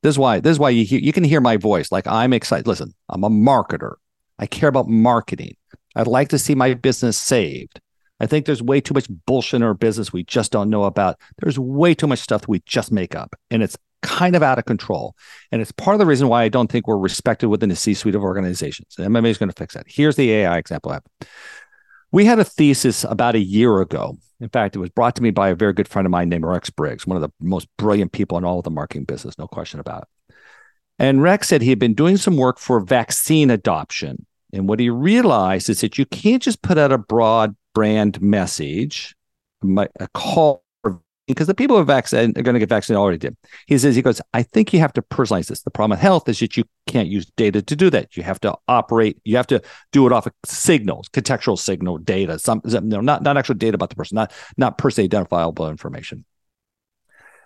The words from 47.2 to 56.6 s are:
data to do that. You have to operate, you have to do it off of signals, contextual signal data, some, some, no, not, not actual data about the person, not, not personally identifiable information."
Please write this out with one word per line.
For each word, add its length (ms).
data 240
to 160
do 140
that. 260
You 60
have 180
to 160
operate, 560
you 140
have 100
to 140
do 120
it 60
off 140
of 80
signals, 640
contextual 500
signal 420
data, 400
some, 280
some, 220
no, 100
not, 240
not 140
actual 180
data 200
about 140
the 60
person, 200
not, 180
not 200
personally 280
identifiable 640
information." 560